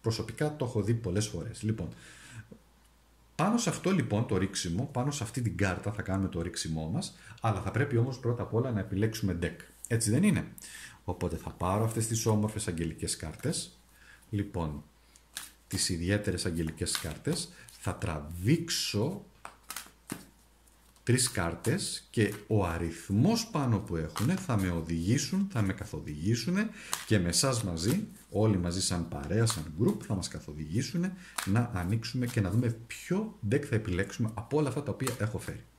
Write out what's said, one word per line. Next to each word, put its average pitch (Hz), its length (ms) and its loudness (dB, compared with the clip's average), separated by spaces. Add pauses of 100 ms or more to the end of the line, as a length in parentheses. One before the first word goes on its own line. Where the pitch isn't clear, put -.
Προσωπικά 151 560 -2
το 143 80 -2
έχω 113 180 0
δει 107 120 4
πολλές 104 320 0
φορές. - 360 -8
Λοιπόν, 104 260 0 (1500)
πάνω 151 240 2
σε 233 100 2
αυτό - 220 0
λοιπόν 113 360 4
το 101 100 2
ρίξιμο, 92 560 0
πάνω 127 180 0
σε 139 120 -2
αυτή 117 200 -4
την 92 140 0
κάρτα 95 360 0
θα - 100 -6
κάνουμε 95 260 0
το 82 140 -2
ρίξιμό 80 500 -2
μας, 165 260 -4 (220)
αλλά 104 200 2
θα 95 100 -2
πρέπει 113 260 2
όμως 123 220 2
πρώτα 117 240 -2
απ' 90 120 -6
όλα 123 160 2
να 107 100 0
επιλέξουμε 98 640 0
deck. 82 140 -2 (320)
Έτσι 113 220 2
δεν 131 120 6
είναι; 175 240 4 (580)
Οπότε 85 320 -2
θα - 140 -8
πάρω 95 340 0
αυτές 113 220 0
τις 113 200 0
όμορφες 107 420 2
αγγελικές 80 480 -2
κάρτες. - 600 -6 (520)
Λοιπόν, 82 520 -2 (840)
τις - 200 0
ιδιαίτερες 92 580 0
αγγελικές 82 520 -2
κάρτες, 139 540 -4 (180)
θα - 240 -4
τραβήξω 104 1300 0 (1800)
τρεις - 280 4
κάρτες 92 800 -2
και 104 240 2 (120)
ο 104 180 4
αριθμός 98 840 2
πάνω 123 320 0
που 90 180 -4
έχουνε 98 380 0
θα 127 220 -2
με 95 140 2
οδηγήσουν, 87 840 2
θα 113 100 2
με 95 100 2
καθοδηγήσουνε 110 960 0 (380)
και 107 120 6
με 87 100 2
εσάς 113 340 2
μαζί, 104 440 0 (240)
όλοι 104 280 4
μαζί 87 240 0
σαν 85 260 0
παρέα, 104 380 0
σαν 80 340 -2
group, 180 160 4 (100)
θα - 80 0
μας 87 140 -2
καθοδηγήσουνε 80 840 -4 (320)
να 117 300 2
ανοίξουμε 113 520 0
και 117 140 0
να 92 100 2
δούμε 113 260 2 (100)
ποιο - 520 -4 (120)
deck 135 140 4
θα - 100 -4
επιλέξουμε 104 600 0
από - 220 -4
όλα 151 120 4
αυτά 127 140 -2
τα - 80 -4
οποία - 280 -2
έχω 110 200 -2
φέρει. - 260 -8 (140)